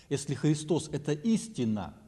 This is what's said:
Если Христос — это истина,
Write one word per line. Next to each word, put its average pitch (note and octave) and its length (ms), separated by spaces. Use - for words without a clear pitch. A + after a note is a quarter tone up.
Если C#3+ 260
Христос — D3+ 560
это D3 220
истина, A#2 840